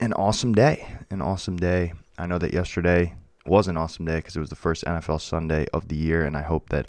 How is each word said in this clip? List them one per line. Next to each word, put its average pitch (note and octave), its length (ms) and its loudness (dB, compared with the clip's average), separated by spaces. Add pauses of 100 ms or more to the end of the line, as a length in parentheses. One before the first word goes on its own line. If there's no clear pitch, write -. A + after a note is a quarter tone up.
an A2+ 140 -2
awesome G#2+ 400 2
day, C#3 340 4 (220)
an G2 100 -6
awesome F#2 380 -2
day. F2+ 340 2 (240)
I - 80 -6
know F2+ 140 -2
that F2 160 -2
yesterday F2 580 2 (320)
was F#2+ 240 4
an F2 80 -2
awesome D#2+ 300 -4
day D#2+ 160 -2
'cause - 140 -12
it D#2 40 -4
was D2+ 80 -6
the - 80 -12
first - 300 -2
N E2+ 100 -2
F E2 140 -6
L D#2+ 80 0
Sunday D#2+ 560 -2
of - 140 -2
the D#2+ 80 -4
year, D#2+ 280 2
and D2 100 -2
I D2 100 -4
hope D#2 260 -2
that C#2+ 180 -2